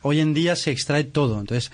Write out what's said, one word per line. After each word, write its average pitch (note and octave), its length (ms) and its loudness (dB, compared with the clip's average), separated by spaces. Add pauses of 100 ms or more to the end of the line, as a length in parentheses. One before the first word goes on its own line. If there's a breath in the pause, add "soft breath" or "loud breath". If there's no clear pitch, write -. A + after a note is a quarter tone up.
hoy D3 180 2
en D#3 140 2
día E3+ 220 2
se - 160 -2
extrae C#3+ 340 0
todo, B2 340 0
entonces A2+ 340 -4